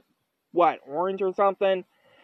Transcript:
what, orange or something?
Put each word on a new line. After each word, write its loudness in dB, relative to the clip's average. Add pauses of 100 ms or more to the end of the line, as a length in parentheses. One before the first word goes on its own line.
(540)
what, 2
orange -4
or -2
something? 0 (380)